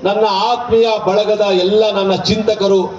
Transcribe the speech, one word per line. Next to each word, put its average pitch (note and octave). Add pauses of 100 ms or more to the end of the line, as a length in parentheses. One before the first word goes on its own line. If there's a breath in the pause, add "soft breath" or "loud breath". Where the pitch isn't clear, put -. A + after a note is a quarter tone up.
ನನ್ನ G#3+ (240)
ಆತ್ಮೀಯ A#3 (200)
ಬಳಗದ G#3 (200)
ಎಲ್ಲ G#3 (160)
ನನ್ನ F#3+ (140)
ಚಿಂತಕರು G#3 (200)